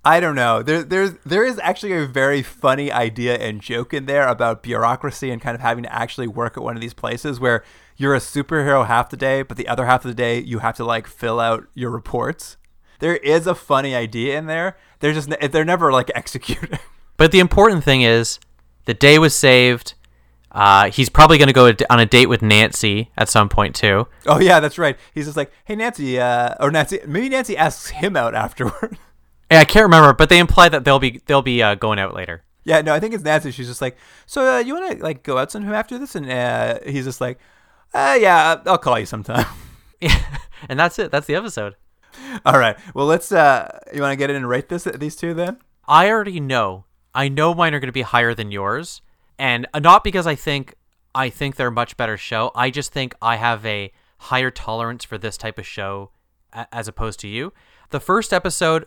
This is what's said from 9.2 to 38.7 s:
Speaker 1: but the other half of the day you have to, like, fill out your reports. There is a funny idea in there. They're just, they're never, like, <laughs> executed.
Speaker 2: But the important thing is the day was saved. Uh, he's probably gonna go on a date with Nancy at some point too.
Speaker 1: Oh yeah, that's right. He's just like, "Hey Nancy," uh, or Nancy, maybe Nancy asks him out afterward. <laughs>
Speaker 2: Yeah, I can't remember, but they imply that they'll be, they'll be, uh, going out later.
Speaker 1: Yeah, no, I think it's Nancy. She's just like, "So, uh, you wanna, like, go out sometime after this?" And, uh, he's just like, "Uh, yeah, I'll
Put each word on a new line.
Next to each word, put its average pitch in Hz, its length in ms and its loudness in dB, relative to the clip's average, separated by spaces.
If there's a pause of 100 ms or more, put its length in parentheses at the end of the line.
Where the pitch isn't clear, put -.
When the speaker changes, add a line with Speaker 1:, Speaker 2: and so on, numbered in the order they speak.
Speaker 1:
but 127 140 -12
the 104 120 -10
other 123 180 -4
half 127 180 2
of 123 60 -10
the 117 60 -10
day 120 240 -2
you 120 200 -8
have 113 160 -4
to, 120 80 -10
like, 113 240 -6
fill 117 320 -6
out 117 340 -2
your 123 160 -8
reports. 117 680 -8 (420)
There 170 180 -2
is 160 300 0
a 175 80 -2
funny 135 400 -2
idea 120 420 -4
in 160 100 -8
there. 165 300 -6 (220)
They're 151 140 0
just, 147 160 -6 (220)
they're 156 140 2
never, 165 260 2
like, 131 200 0
<laughs> - 40 -8
executed. - 640 -10 (360)
Speaker 2:
But 160 160 6
the 185 80 6
important 190 460 4
thing 131 160 4
is 117 380 2 (460)
the 120 80 -4
day 143 260 8
was 156 160 4
saved. 123 580 4 (580)
Uh, 101 380 6
he's 120 200 0
probably 160 280 8
gonna 139 160 6
go 123 200 8 (180)
on 120 80 6
a 117 80 6
date 123 200 6
with 117 140 0
Nancy 107 760 2
at 110 120 0
some 104 200 4
point 101 260 0
too. 104 320 2 (180)
Speaker 1:
Oh 147 140 4
yeah, 180 200 8
that's 151 200 -2
right. 147 180 -2 (160)
He's 151 120 -8
just 147 120 -8
like, 143 140 -6 (140)
"Hey 214 100 -8
Nancy," 156 440 -6
uh, 120 400 0
or 139 120 0
Nancy, 156 340 -2
maybe 196 240 -6
Nancy 262 260 -4
asks 156 340 -2
him 196 260 -6
out 117 180 0
afterward. 113 720 -6
<laughs> - 40 -20 (440)
Speaker 2:
Yeah, 160 100 10
I 151 40 8
can't 214 160 4
remember, 160 320 8
but 156 160 2
they 175 80 8
imply 175 320 6
that 147 160 -2
they'll 135 140 4
be, 127 260 -4
they'll 139 160 2
be, 123 220 0
uh, 104 100 2
going 107 240 -2
out 95 160 -4
later. 87 300 -12 (220)
Speaker 1:
Yeah, 160 160 2
no, 156 120 -2
I 156 60 0
think 220 160 -6
it's 196 80 -8
Nancy. 151 260 -2
She's 127 160 -12
just 120 160 -12
like, 127 160 -8 (300)
"So, 269 180 -2
uh, 254 140 0
you 247 160 -6
wanna, 359 220 -8
like, 156 260 -8
go 131 160 -4
out 139 120 -4
sometime 208 220 -8
after 220 240 -6
this?" 269 160 -14
And, 139 160 -10
uh, 120 560 -4
he's 139 200 -8
just 131 140 -12
like, 127 200 -8 (520)
"Uh, 269 280 0
yeah, 165 480 4
I'll 180 100 2